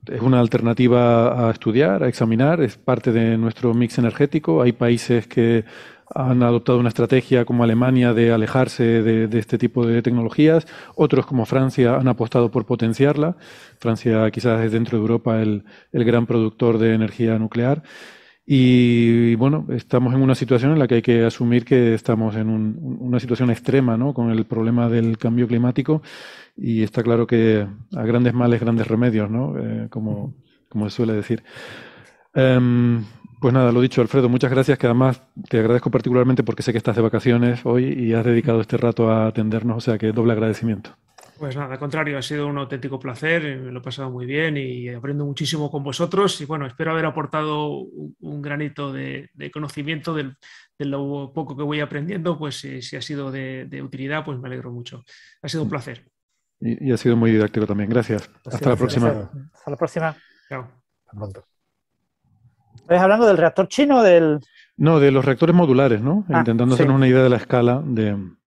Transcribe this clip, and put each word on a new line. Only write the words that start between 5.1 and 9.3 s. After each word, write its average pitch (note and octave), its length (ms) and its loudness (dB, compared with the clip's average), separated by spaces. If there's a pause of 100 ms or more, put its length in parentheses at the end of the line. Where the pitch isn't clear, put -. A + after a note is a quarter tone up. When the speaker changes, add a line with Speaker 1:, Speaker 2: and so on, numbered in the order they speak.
Speaker 1:
que A#2 400 0 (480)
han B2+ 280 0
adoptado A#2+ 360 2
una A#2+ 100 2
estrategia B2 560 2
como A#2+ 180 0
Alemania A#2+ 520 2
de A#2 180 4
alejarse A#2 680 0
de, A2 260 0
de A#2 100 0